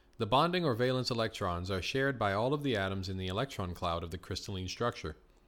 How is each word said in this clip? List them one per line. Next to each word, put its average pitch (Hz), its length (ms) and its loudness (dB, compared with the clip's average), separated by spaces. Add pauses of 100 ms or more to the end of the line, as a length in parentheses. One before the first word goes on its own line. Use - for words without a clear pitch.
(180)
The 117 80 0
bonding 170 400 4
or 135 80 4
valence 127 380 2
electrons 95 580 0
are 95 140 0
shared 135 340 0
by 104 160 2
all 117 180 2
of 147 120 -2
the 131 120 2
atoms 98 340 0
in 95 80 -4
the 92 100 -4
electron 92 480 -2
cloud 85 280 0
of 85 60 -8
the 90 80 -8
crystalline 92 500 -6
structure. 113 500 -4 (300)